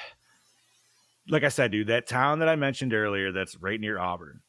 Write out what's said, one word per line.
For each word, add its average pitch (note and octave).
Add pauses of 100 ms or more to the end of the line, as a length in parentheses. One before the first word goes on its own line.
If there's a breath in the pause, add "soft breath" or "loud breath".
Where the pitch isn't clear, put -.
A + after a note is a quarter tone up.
(1300 loud breath)
like D3+
I D3
said, C3
dude, G#2+
that A#2+
town C#3
that D#3+
I D#3+
mentioned C3+
earlier G2+
that's F#2
right G2
near G#2+
Auburn, F2